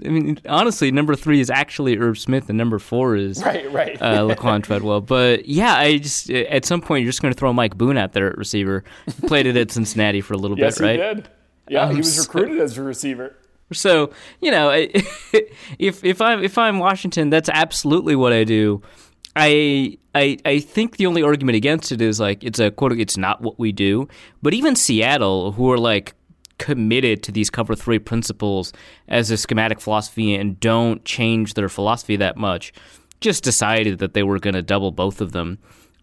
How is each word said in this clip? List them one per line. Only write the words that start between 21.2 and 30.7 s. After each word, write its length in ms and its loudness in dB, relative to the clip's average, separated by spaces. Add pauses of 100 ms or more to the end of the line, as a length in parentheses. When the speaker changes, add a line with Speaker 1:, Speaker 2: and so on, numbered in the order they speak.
Speaker 1:
argument 320 2
against 360 0
it 100 -2
is, 180 0
like, 240 -2
it's 160 -6
a 100 4
quote, 300 0
"It's 180 -2
not 240 -2
what 160 -6
we 140 0
do." 360 0 (360)
But 100 2
even 220 2
Seattle, 800 2
who 180 2
are, 80 4
like, 340 0 (460)
committed 640 0
to 80 -12
these 180 -2
cover 240 -4
three 240 0
principles 760 -4 (360)
as 240 0
a 60 0
schematic 440 -2
philosophy 540 -2
and 240 -4
don't 440 0